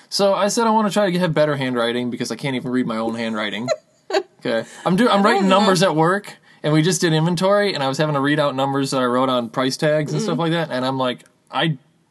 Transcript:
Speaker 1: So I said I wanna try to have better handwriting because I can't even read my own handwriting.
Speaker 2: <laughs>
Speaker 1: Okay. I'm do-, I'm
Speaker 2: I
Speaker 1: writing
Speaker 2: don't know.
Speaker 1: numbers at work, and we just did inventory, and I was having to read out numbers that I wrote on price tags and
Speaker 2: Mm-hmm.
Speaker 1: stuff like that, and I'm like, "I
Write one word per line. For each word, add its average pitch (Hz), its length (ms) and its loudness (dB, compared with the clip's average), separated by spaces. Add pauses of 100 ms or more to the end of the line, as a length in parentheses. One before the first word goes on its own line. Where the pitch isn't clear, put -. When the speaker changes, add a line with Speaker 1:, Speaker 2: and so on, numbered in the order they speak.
Speaker 1:
So 196 240 2
I 190 160 0
said 226 180 0
I 220 40 2
wanna 220 180 2
try 202 200 0
to 180 100 -2
have 175 140 0
better 151 220 2
handwriting 123 560 -2
because 120 180 -6
I 117 60 -6
can't 131 220 -4
even 127 140 -6
read 127 140 0
my 113 120 -4
own 113 180 -4
handwriting. 110 580 -6
Speaker 2:
<laughs> - 40 -6 (600)
Speaker 1:
Okay. 113 240 -2 (220)
I'm 175 100 2
do-, 226 140 4
I'm 202 100 4
Speaker 2:
I 202 40 2
Speaker 1:
writing - 180 4
Speaker 2:
don't 196 80 2
know. 190 100 6
Speaker 1:
numbers 190 240 4
at 170 140 2
work, 180 400 0 (260)
and 151 100 0
we 156 80 4
just 180 200 2
did 170 100 2
inventory, 180 640 2
and 139 100 -4
I 135 60 0
was 131 80 -4
having 151 180 0
to 139 60 0
read 143 180 2
out 143 160 0
numbers 135 360 -2
that 135 100 0
I 127 40 0
wrote 127 240 0
on 123 200 -2
price 135 260 -2
tags 151 380 0
and 151 80 -2
Speaker 2:
Mm-hmm. - 60 -4
Speaker 1:
stuff 165 120 -2
like 165 140 -2
that, 165 180 -4
and 127 140 -4
I'm 135 120 -4
like, 127 280 -4 (260)
"I 151 260 -2 (340)